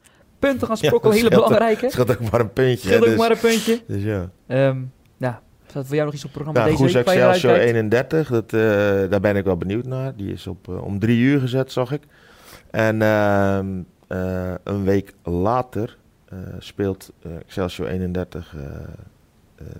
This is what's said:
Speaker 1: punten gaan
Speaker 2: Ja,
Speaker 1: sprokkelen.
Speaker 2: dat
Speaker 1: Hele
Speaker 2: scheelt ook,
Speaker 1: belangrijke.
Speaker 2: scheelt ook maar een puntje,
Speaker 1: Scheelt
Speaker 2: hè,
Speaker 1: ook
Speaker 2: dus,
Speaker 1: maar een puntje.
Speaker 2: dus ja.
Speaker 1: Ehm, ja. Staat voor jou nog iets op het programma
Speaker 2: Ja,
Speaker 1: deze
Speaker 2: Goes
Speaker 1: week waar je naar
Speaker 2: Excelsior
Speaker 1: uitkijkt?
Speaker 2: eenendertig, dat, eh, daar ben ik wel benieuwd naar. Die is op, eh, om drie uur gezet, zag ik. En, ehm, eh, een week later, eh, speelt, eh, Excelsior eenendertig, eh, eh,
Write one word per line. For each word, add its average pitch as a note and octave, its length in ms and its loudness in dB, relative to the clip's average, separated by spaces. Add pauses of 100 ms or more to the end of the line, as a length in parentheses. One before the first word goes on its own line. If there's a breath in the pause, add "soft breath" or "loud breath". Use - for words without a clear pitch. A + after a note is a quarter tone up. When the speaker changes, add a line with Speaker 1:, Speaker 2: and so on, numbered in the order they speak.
(380 soft breath)
Speaker 1:
punten C4 280 0
gaan A3 140 -2
Speaker 2:
Ja, - 60 0
Speaker 1:
sprokkelen. A3 280 4
Speaker 2:
dat A3+ 80 4
Speaker 1:
Hele A#3 120 4
Speaker 2:
scheelt A3 80 8
ook, A3+ 60 4 (100)
Speaker 1:
belangrijke. A3+ 320 2
Speaker 2:
scheelt B2 200 0
ook A2+ 200 -2
maar A#2+ 100 2
een A2 120 -2
puntje, B2+ 240 2 (120)
Speaker 1:
Scheelt F#3+ 60 2
Speaker 2:
hè, - 60 6
Speaker 1:
ook A3+ 100 4
Speaker 2:
dus, A3 80 2
Speaker 1:
maar A3+ 120 2
een A3+ 80 2
puntje. A3+ 480 0
Speaker 2:
dus G2+ 160 -4
ja. G2 280 -4 (160)
Speaker 1:
Ehm, C3 320 0 (380)
ja. B2 260 -6 (240)
Staat C#3 200 -10
voor C#3 80 -6
jou D3+ 120 2
nog D3 80 -6
iets D3 100 -14
op - 100 -14
het D3 80 -10
programma C#3+ 260 0
Speaker 2:
Ja, - 40 4
Speaker 1:
deze C3+ 100 2
Speaker 2:
Goes C3+ 120 4
Speaker 1:
week B2 100 2
waar F#3 100 2
je B2+ 60 4
naar B2+ 100 6
Speaker 2:
Excelsior F#3 300 4
Speaker 1:
uitkijkt? A#2 180 2
Speaker 2:
eenendertig, C3 500 0
dat, A#2 240 -2
eh, G2+ 580 2
daar G2 100 2
ben G2+ 160 2
ik F#2+ 80 -2
wel F#2+ 120 0
benieuwd G2+ 300 -4
naar. B2+ 300 -8
Die F#2+ 160 -8
is F2 140 -12
op, F#2 220 -14
eh, F2+ 160 -10
om G2+ 140 -6
drie A2+ 220 2
uur C#3 200 2
gezet, C3 320 -4
zag B2 200 -4
ik. D3 100 -8 (680 loud breath)
En, A2 320 0
ehm, G2+ 640 2 (400)
eh, F#2 480 -6 (100)
een G2+ 200 -4
week G2 380 0
later, G#2+ 720 -4 (320)
eh, F#2+ 100 -16 (200)
speelt, - 540 -8 (100)
eh, E2 140 -14
Excelsior - 520 -6
eenendertig, F2+ 680 -6
eh, C#2+ 60 -12
eh, - 1040 -18 (140)